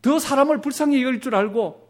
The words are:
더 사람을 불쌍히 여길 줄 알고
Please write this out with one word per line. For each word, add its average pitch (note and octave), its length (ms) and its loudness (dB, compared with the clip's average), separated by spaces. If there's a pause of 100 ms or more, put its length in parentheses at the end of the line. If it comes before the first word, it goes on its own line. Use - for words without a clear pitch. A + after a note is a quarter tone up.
더 D4 180 2
사람을 C#4 440 2
불쌍히 C#4+ 400 0
여길 B3+ 180 -2
줄 B3 140 -6
알고 G3+ 560 -2